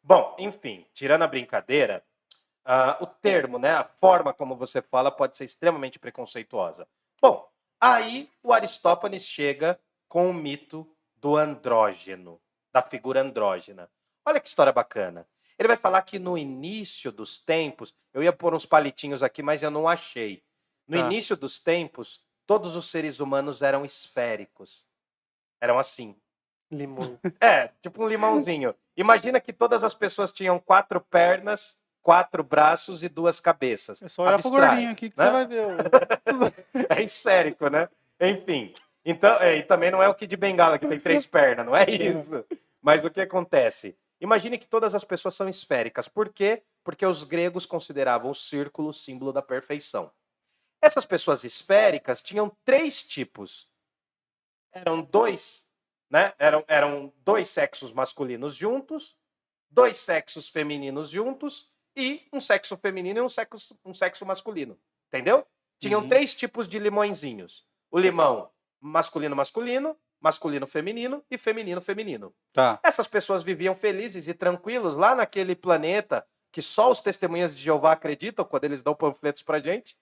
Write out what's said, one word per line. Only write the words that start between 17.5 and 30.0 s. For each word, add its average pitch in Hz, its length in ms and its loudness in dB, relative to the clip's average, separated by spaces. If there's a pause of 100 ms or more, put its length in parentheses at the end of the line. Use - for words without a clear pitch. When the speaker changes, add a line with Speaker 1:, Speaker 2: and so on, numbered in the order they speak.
Speaker 1:
eu 143 100 -4
ia 170 100 4
pôr 170 220 -2
uns - 100 -8
palitinhos 143 560 0
aqui, 135 220 -4
mas 147 180 -2
eu 151 80 -4
não 151 180 -2
achei. 110 540 -4 (460)
No 160 100 -4
Speaker 2:
Tá. 127 80 0
Speaker 1:
início 208 300 -4
dos - 240 -12
tempos, 165 600 -4 (260)
todos 180 280 0
os 170 140 -10
seres 151 300 -6
humanos 139 420 -4
eram 139 240 2
esféricos. - 1000 -8 (760)
Eram 120 160 4
assim. 120 380 -6 (560)
Speaker 3:
Limão. 131 480 -10 (200)
Speaker 1:
É, - 300 6 (120)
tipo 196 220 -10
um 220 40 -2
limãozinho. 208 680 0 (200)
Imagina 226 440 4
que 240 120 -8
todas 226 320 0
as 214 120 -2
pessoas 202 360 -4